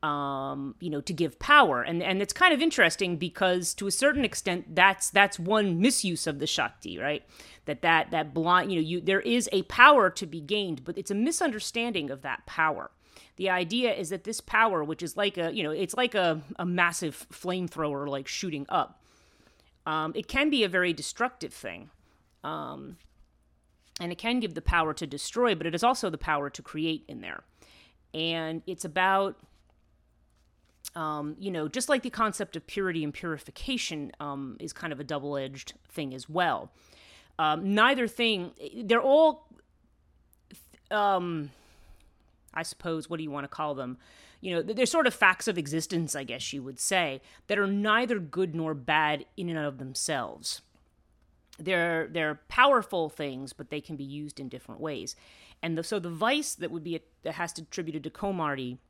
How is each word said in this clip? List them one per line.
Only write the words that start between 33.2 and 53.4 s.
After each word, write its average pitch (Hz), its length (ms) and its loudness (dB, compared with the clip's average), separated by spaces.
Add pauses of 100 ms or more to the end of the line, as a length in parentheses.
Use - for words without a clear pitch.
um, 139 400 -8
is - 140 -10
kind 165 180 -8
of 139 80 -8
a 147 60 -8
double-edged 139 680 -6 (140)
thing 139 260 -8
as 131 140 -14
well. 160 460 0 (640)
Um, 165 360 2
neither 247 320 6
thing, 214 460 -2 (320)
they're 226 180 4
all, 302 460 6 (1400)
um, 185 600 0 (1000)
I 165 120 -6
suppose, 160 440 -8
what 165 100 -8
do 160 60 -8
you 151 60 -8
wanna 143 180 -8
call 151 280 -6
them? 127 240 -8 (420)
You 180 140 -4
know, 165 80 0
th-, 202 120 -4
they're 247 120 2
sort 320 180 2
of 247 80 4
facts 185 340 4
of 208 80 -2
existence, 160 600 -4
I 139 80 -4
guess 123 280 -8
you 135 120 -8
would 131 160 -12
say, 160 420 0 (240)
that 202 140 0
are 202 80 4
neither 214 500 2
good 170 380 -2
nor 160 180 -2
bad 151 520 2 (120)
in 180 120 -6
and 160 100 -4
of 147 180 -4
themselves. 127 840 -6 (960)
They're, 170 480 0
they're 156 400 -4
powerful 240 600 4
things, 139 460 -8